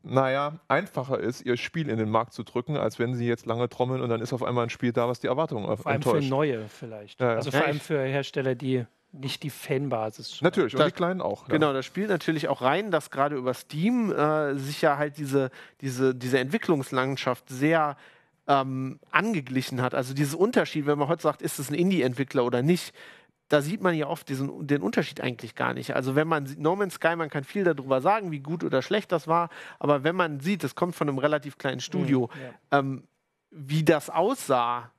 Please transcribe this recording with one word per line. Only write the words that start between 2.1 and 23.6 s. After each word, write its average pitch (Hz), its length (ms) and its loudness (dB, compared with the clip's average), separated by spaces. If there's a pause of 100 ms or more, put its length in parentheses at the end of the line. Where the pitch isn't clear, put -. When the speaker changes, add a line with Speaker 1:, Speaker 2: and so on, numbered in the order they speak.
Speaker 1:
Markt 113 220 0
zu 120 100 -12
drücken, 123 340 -4
als 113 220 -2
wenn 120 160 0
sie 120 120 -2
jetzt 117 200 -2
lange 117 220 0
trommeln 127 320 -2
und 123 80 -4
dann 113 120 0
ist 110 120 -6
auf 120 100 -4
einmal 123 220 0
ein 117 60 -6
Spiel 120 220 -2
da, 120 160 2
was 123 120 -4
die - 80 -2
Erwartungen 127 380 -2
auf-, - 160 -4
Speaker 2:
Vor 143 100 -2
allem 139 100 0
für 160 60 0
Speaker 1:
enttäuscht. 151 220 2
Speaker 2:
neue 135 380 -2
vielleicht. 107 520 -14
Speaker 1:
Ja, 123 100 2
ja. 113 60 2
Speaker 2:
Also 123 160 -2
vor 139 80 4
Speaker 3:
Ja, 156 60 2
Speaker 2:
allem 143 100 -2
Speaker 3:
ich 143 60 -8
Speaker 2:
für 151 180 -2
Hersteller, 135 560 -2
die 131 280 0 (280)
nicht 135 320 -8
die 143 60 -4
Fanbasis 123 840 -4
schon - 120 0
Speaker 1:
Natürlich, 131 280 2
und 131 60 0
Speaker 3:
Da 151 60 8
Speaker 1:
die 175 60 2
Kleinen 180 280 0
auch, - 260 -4
ja. - 60 -2
Speaker 3:
Genau, 151 200 4
das 135 120 -2
spielt 208 240 -4
natürlich 160 400 0
auch 139 140 -2
rein, 175 280 2
dass 160 200 0
gerade 143 260 0
über 127 180 -2
Steam, 208 560 0
äh, 151 460 2
sich 139 240 -6
ja 147 160 4
halt 147 220 -4
diese, 135 320 2 (320)
diese, 131 320 2
diese 127 240 2
Entwicklungslandschaft 135 1120 0
sehr, 147 480 2 (520)
ähm, 131 500 0 (120)
angeglichen 135 720 0
hat. 127 120 0
Also 131 200 -2
dieses 139 200 0
Unterschied, 170 520 2
wenn 147 120 4
man 143 100 2
heute 165 140 0
sagt, 151 200 0
ist - 160 -4
es 135 120 -6
ein 147 40 -2
Indie-Entwickler 139 720 2
oder 123 180 2
nicht, 170 320 2 (540)
da 151 120 6